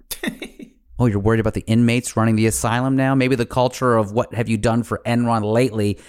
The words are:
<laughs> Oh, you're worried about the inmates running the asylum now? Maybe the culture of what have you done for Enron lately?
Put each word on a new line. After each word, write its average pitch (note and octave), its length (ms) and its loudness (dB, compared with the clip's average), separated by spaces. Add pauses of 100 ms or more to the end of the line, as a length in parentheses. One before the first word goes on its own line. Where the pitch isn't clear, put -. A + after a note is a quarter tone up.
(240)
<laughs> E4+ 60 -4 (680)
Oh, B2 100 2
you're G2+ 120 0
worried A2 220 2
about A2 140 -2
the F#2+ 120 -8
inmates A#2 480 2
running A2 220 2
the A2 80 2
asylum B2 500 0
now? C3+ 200 2
Maybe C3 200 2
the A#2 100 0
culture B2 520 0
of G#2 160 0
what A2+ 200 -2
have G#2+ 140 -4
you A2+ 100 0
done A2+ 240 0
for A2 240 -6
Enron A#2 380 0
lately? G#2+ 640 0